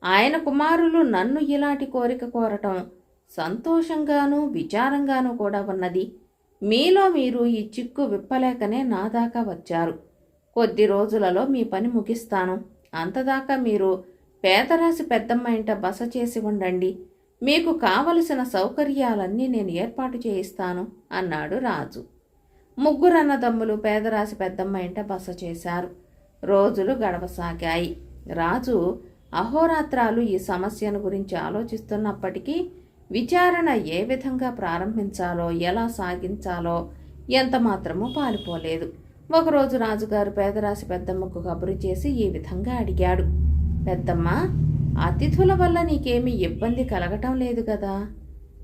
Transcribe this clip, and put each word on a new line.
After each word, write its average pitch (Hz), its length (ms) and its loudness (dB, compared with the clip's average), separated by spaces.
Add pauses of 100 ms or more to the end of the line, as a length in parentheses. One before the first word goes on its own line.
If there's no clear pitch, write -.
ఆయన 220 320 4
కుమారులు 320 640 4
నన్ను 240 380 2
ఇలాంటి 285 460 0
కోరిక 247 400 -2
కోరటం 208 600 -2 (520)
సంతోషంగానూ 294 1080 0
విచారంగానూ 254 880 0
కూడా 208 280 -2
ఉన్నది. 185 520 -2 (500)
మీలో 349 460 4
మీరు 247 360 2
ఈ 220 240 0 (100)
చిక్కు 247 240 -4
విప్పలేకనే 247 800 -2
నా 208 240 -2
దాకా 233 340 0
వచ్చారు. 170 580 -2 (540)
కొద్ది 220 320 4
రోజులలో 202 600 2
మీ 262 160 2
పని 214 240 -2
ముగిస్తాను. 202 760 -2 (320)
అంతదాకా 262 600 -2
మీరు 196 480 0 (400)
పేదరాశి 330 600 4
పెద్దమ్మ 240 440 0
ఇంట 220 240 0
బస 196 280 -2 (180)
చేసి 233 220 -2
ఉండండి. 185 580 0 (460)
మీకు 320 300 2
కావలసిన 294 680 2
సౌకర్యాలన్నీ 240 1040 0
నేను 214 220 -2
ఏర్పాటు 233 480 -4
చేయిస్తాను," 185 720 -4 (240)
అన్నాడు 165 440 -4
రాజు. 214 480 -4 (760)
ముగ్గురు 302 380 6
అన్నదమ్ములు 233 560 2
పేదరాశి 214 600 0
పెద్దమ్మ 190 400 -4
ఇంట 185 240 -6
బస 196 280 -8 (160)
చేశారు. 175 460 -6 (540)
రోజులు 202 480 4
గడవసాగాయి. 175 1080 -2 (360)
రాజు 185 640 0 (340)
అహోరాత్రాలు 254 880 0
ఈ 202 160 0
సమస్యను 202 600 -4
గురించి 196 380 -4
ఆలోచిస్తున్నప్పటికీ 214 1300 -4 (400)
విచారణ 339 580 2
ఏ 190 340 0
విధంగా 262 460 -2
ప్రారంభించాలో, 185 1040 -2
ఎలా 180 360 0
సాగించాలో 180 1040 -4 (380)
ఎంత 262 260 4
మాత్రమూ 202 640 0
పాలుపోలేదు. 170 760 -4 (440)
ఒకరోజు 294 400 4
రాజుగారు 214 520 0
పేదరాశి 202 560 -2
పెద్దమ్మకు 185 560 -4
కబురు 175 300 -4
చేసి 190 380 -2
ఈ 226 200 0
విధంగా 202 440 -4
అడిగాడు. 185 500 2 (600)
"పెద్దమ్మ, 170 420 0 (720)
అతిథుల 339 540 4
వల్ల 349 280 4
నీకేమీ 247 500 2
ఇబ్బంది 233 520 0
కలగటం 208 520 -2
లేదు 240 340 -2
కదా?" 202 380 -4 (560)